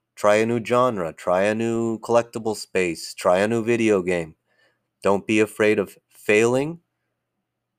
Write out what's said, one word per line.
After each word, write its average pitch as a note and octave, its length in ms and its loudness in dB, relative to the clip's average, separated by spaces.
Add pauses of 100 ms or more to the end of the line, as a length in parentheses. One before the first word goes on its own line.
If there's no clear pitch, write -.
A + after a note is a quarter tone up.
(160)
try G#2 200 4
a A2+ 100 2
new A#2 180 -2
genre, A2 480 0
try F#2 320 -2
a G#2+ 100 0
new A2+ 460 -4
collectible A#2 560 -2
space, - 580 -4
try F#2 240 2
a G#2 100 2
new A2+ 160 -2
video A2 380 2
game. E2+ 320 -4 (680)
Don't G2 240 0
be G#2+ 140 0
afraid G#2+ 380 0
of F#2+ 200 -6 (100)
failing, B2+ 720 0 (1000)